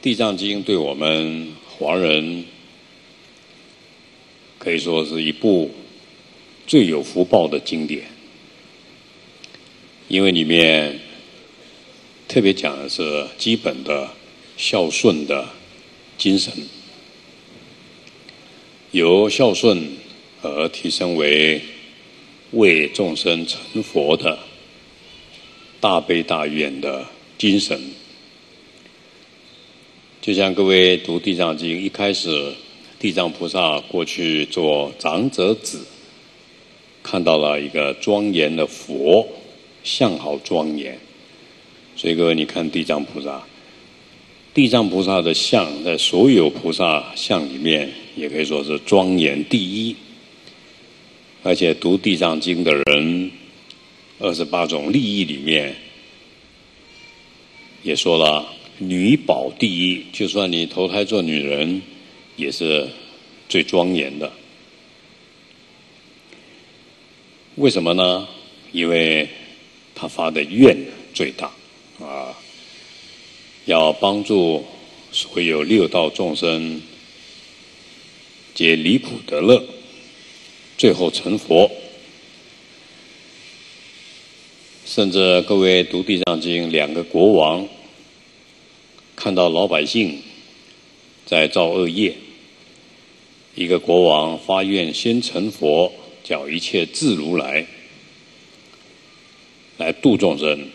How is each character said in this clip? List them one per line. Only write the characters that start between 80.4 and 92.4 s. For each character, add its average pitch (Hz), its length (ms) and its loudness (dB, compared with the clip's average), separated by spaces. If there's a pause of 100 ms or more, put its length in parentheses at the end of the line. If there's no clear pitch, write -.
最 110 160 6
后 85 180 0
成 - 280 -4
佛。 - 320 6 (3250)
甚 101 260 0
至 90 320 6
各 101 140 2
位 92 260 6
读 90 200 -2
地 92 160 0
藏 87 200 -2
经， 85 320 -4
两 76 220 0
个 85 100 -4
国 90 300 4
王 85 340 2 (1500)
看 101 180 -4
到 90 140 4
老 85 180 2
百 80 180 0
姓 85 340 -2 (1080)
在 78 240 2
造 85 200 0
恶 87 200 0
业， 92 260 -2 (1400)